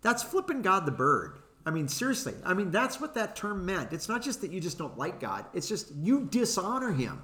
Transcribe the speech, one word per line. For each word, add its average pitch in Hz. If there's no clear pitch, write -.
that's 240
flipping 330
God 190
the 139
bird. 123
I 160
mean, 160
seriously. 240
I 185
mean, 190
that's 247
what 302
that 214
term 202
meant. 175
It's 160
not 226
just 262
that 170
you 180
just 160
don't 139
like 151
God. 101
It's -
just -
you 220
dishonor 226
him. 107